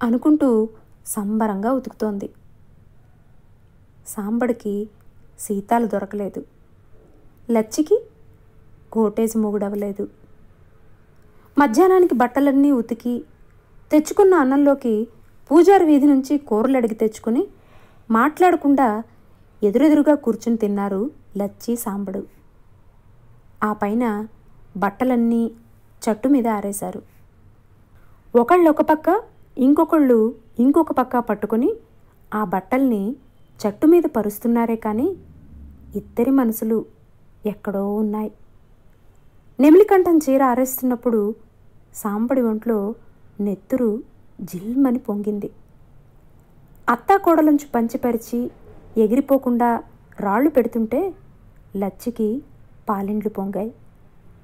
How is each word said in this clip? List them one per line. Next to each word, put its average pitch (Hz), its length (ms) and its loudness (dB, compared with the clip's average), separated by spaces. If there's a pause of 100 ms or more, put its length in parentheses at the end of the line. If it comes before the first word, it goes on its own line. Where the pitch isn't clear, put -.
అనుకుంటూ 240 680 0 (380)
సంబరంగా 214 680 -4
ఉతుకుతోంది. 214 580 -8 (1800)
సాంబడికి 220 840 -6 (500)
సీతాలు 214 480 -2
దొరకలేదు. 196 580 -8 (1080)
లచ్చికి 302 520 0 (880)
కోటేజ్ 220 440 -2
మొగుడవలేదు. 202 720 -4 (1500)
మధ్యాహ్నానికి 339 560 4
బట్టలన్నీ 277 560 2
ఉతికి, 240 540 -4 (640)
తెచ్చుకున్న 370 440 4
అన్నంలోకి 277 760 2 (440)
పూజారి 359 320 6
వీధి 294 220 4
నుంచి 277 320 2
కూరలు 254 380 0
అడిగి 226 180 0
తెచ్చుకుని, 226 520 -2 (640)
మాట్లాడకుండా 277 920 2 (600)
ఎదురెదురుగా 294 520 4
కూర్చుని 233 420 -2
తిన్నారు 202 540 -4 (260)
లచ్చి, 202 400 -6
సాంబడు. 196 500 -8 (1400)
ఆ 214 100 -2
పైన 214 560 -4 (480)
బట్టలన్నీ 233 760 -2 (480)
చట్టు 214 260 -2
మీద 254 200 2
ఆరేశారు. 202 540 -6 (1300)
ఒకళ్ళొక 311 460 4
పక్క, 311 420 0 (360)
ఇంకొకళ్ళు 277 760 2 (240)
ఇంకొక 302 340 2
పక్క 254 260 -2
పట్టుకుని 233 560 -2 (600)
ఆ 214 100 -4
బట్టల్ని 208 720 -2 (520)
చట్టు 208 180 -2
మీద 339 160 6
పరుస్తున్నారే 226 760 -2
కానీ, 226 400 -4 (800)
ఇద్దరి 240 340 -4
మనసులు 226 540 0 (600)
ఎక్కడో 202 480 -6
ఉన్నాయి. 214 380 -6 (1300)
నెమిలికంఠం 349 580 6
చీర 269 260 2
ఆరేస్తున్నప్పుడు 247 880 -2 (600)
సాంబడి 233 460 -4
ఒంట్లో 220 540 -2 (460)
నెత్తురు 214 640 -4 (380)
జిల్మని 240 580 -2
పొంగింది. 208 520 -8 (1400)
అత్తా 240 280 0
కోడలంచు 311 580 2
పంచిపరిచి 240 760 -4 (460)
ఎగిరిపోకుండా 240 840 0 (380)
రాళ్ళు 214 300 0
పెడుతుంటే 240 640 -2 (600)
లచ్చికి 220 680 -6 (460)
పాలిండ్లు 208 420 -4
పొంగాయి. 196 440 -8 (680)